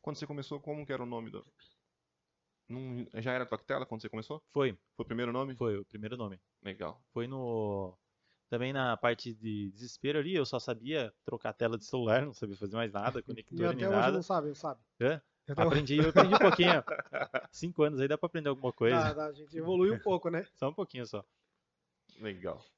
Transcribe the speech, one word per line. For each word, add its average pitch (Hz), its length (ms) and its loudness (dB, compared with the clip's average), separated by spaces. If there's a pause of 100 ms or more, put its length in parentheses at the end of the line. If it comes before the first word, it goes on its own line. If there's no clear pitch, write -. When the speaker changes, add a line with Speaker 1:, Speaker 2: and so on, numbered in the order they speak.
Speaker 1:
Quando 151 160 -8
você 151 100 -10
começou, 143 340 -8
como 147 260 -10
que 143 60 -6
era 131 100 -6
o 120 40 -8
nome 117 240 -8
do, 101 140 -14 (1200)
não, 123 460 -10
já 113 180 -4
era 127 120 -2
Toctela 131 400 -4
quando 113 160 -10
você 107 80 -10
começou? 151 340 -10 (100)
Speaker 2:
Foi. 135 200 2 (240)
Speaker 1:
Foi 117 80 -6
o - 20 -12
primeiro 120 260 -2
nome? 131 240 -4
Speaker 2:
Foi 110 220 -2
o 101 60 -10
primeiro 110 320 -10
nome. 101 240 -8 (220)
Speaker 1:
Legal. 98 400 -8 (100)
Speaker 2:
Foi 120 140 -4
no, 110 720 -4 (500)
também 123 240 -2
na 127 240 0
parte 120 380 -2
de 107 380 -4
desespero 123 460 -4
ali, 160 160 -2
eu 143 120 2
só 131 120 -4
sabia 120 540 -4 (120)
trocar - 260 -6
a - 20 -8
tela 113 240 0
de 107 80 -10
celular, 123 400 2
não 143 80 -8
sabia 98 240 -8
fazer 101 200 -6
mais 113 160 -2
nada, 117 300 -4
Speaker 3:
<laughs> - 0 -
Speaker 2:
conector - 360 -10
Speaker 3:
E - 20 -2
Speaker 2:
nem 170 80 2
Speaker 3:
até 165 200 0
hoje 196 80 2
Speaker 2:
nada. 123 160 4
Speaker 3:
não 185 100 0
sabe, 165 260 -2
não 147 60 -8
sabe. 151 260 -8 (200)
Speaker 2:
Hã? 143 200 2 (280)
Speaker 3:
Até 139 140 0
Speaker 2:
Aprendi, 147 340 4
eu 156 140 6
aprendi - 240 8
um - 40 8
pouquinho. 180 320 8
Speaker 3:
<laughs> 143 800 0
Speaker 2:
Cinco 165 320 -2
anos 147 180 2
aí 139 60 2
dá 147 100 2
pra 175 100 -4
aprender 156 220 -4
alguma 131 240 -2
coisa. 120 240 4
Speaker 3:
Dá, 151 160 4
dá, 151 140 -4
a 151 60 -6
gente 147 240 -14
evoluiu 180 380 4
um 226 40 -4
pouco, 180 320 0
né? 170 200 -4
Speaker 2:
<laughs> - 40 -20
Só 131 140 -2
um 156 60 -4
pouquinho 135 320 -8
só. 104 180 -8 (960)
Speaker 1:
Legal. 92 440 -8 (140)